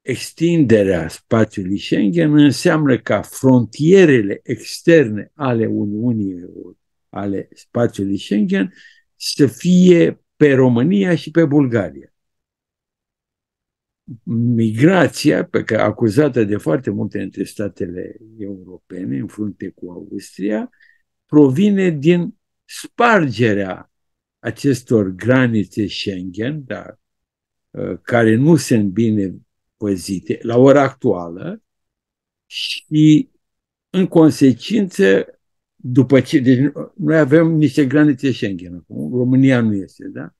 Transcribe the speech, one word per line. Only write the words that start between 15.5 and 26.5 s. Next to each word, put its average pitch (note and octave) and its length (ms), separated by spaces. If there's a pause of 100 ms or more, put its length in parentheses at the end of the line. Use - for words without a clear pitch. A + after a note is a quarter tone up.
care, G#2+ 180
acuzată A#2 600
de G#2 120
foarte C3 340
multe G#2 280
dintre G2 260
statele F#2 720 (220)
europene, F#2+ 800
în A#2+ 80
frunte G2 420
cu F2+ 220
Austria, G2+ 800 (560)
provine F3+ 640
din E3 480 (260)
spargerea A2 1300 (460)
acestor A#2 680
granițe G#2+ 800
Schengen, G2+ 760